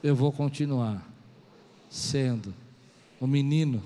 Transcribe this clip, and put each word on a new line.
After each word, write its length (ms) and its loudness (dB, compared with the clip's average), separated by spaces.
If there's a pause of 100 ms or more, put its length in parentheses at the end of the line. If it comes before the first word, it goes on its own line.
Eu 140 4
vou 160 2
continuar 720 -2 (840)
sendo 640 -2 (680)
um 60 -2
menino 600 2